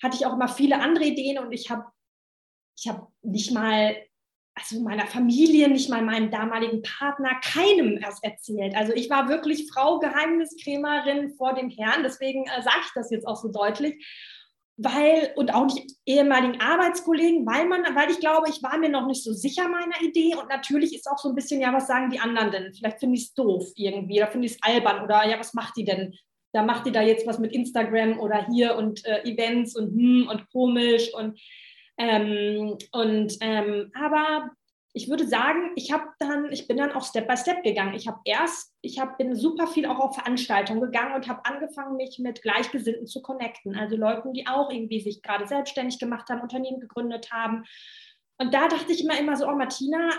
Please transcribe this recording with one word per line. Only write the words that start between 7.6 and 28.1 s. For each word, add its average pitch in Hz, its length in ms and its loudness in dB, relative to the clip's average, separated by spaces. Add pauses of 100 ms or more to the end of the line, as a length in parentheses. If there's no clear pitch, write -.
erst 202 260 -10
erzählt. 202 500 -6
Also 214 180 0
ich 240 160 -2
war 269 200 2
wirklich 302 440 -2
Frau 294 280 2
Geheimniskrämerin 285 1400 -2
vor 262 180 0
dem 262 160 -4
Herrn, 226 320 0
deswegen, 269 440 -4
äh, 247 160 -6
sag 247 180 2
ich - 140 -8
das 233 180 -6
jetzt 220 140 -4
auch 220 100 -4
so 220 160 -8
deutlich. 214 520 -2 (760)
Weil, 294 580 4
und 247 180 2
auch 254 120 4
nicht - 260 -4 (140)
ehemaligen 254 540 4
Arbeitskollegen, 330 840 2
weil 269 220 2
man, 359 140 2 (120)
weil 294 160 4
ich - 100 0
glaube, 311 280 4
ich - 140 -6
war 285 160 -2
mir 320 100 2
noch 262 180 0
nicht 269 160 -2
so 220 100 -6
sicher 269 360 -2
meiner 349 320 -4
Idee 330 340 2
und 277 140 -8
natürlich 277 460 0
ist - 160 -10
auch 277 80 -2
so 294 100 -6
ein 254 60 -2
bisschen, 277 260 -2
ja, 254 140 2
was 262 120 2
sagen 254 240 0
die 254 100 -4
anderen 226 300 0
denn? 190 240 -6
Vielleicht 220 240 -6
finde 254 180 2
ich's - 180 -6
doof 190 300 0 (120)
irgendwie 196 440 -2
oder 214 100 2
finde 247 160 -2
ich's - 160 -6
albern 214 420 2
oder 214 240 4
ja, 220 100 0
was - 140 -10
macht 226 240 -8
die 220 80 -4
denn? 185 300 -2 (400)
Da 214 80 4
macht 233 240 0
die 254 60 0
da 220 100 4
jetzt 226 240 4
was 233 120 -4
mit 220 140 -2
Instagram 220 640 0